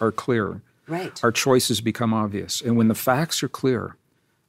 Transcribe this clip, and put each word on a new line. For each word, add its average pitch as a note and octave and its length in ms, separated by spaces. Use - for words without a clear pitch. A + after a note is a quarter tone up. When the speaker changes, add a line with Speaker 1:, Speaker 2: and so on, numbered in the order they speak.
Speaker 1:
are A2 100
clear, G#2 500
Speaker 2:
Right. F3 360
Speaker 1:
our A#2+ 80
choices B2 480
become A2+ 340
obvious. G2+ 480
And A#2 160
when A2 120
the A2 60
facts C3+ 460
are C#3+ 80
clear A2 460